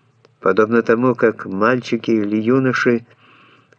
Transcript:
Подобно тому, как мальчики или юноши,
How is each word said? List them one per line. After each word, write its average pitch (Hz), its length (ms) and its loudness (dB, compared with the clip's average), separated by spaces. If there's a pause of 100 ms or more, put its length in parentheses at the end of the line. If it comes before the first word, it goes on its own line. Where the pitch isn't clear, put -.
(380)
Подобно 110 440 2
тому, 120 340 0
как 110 280 0
мальчики 113 680 -2
или 107 240 0
юноши, 120 680 0 (760)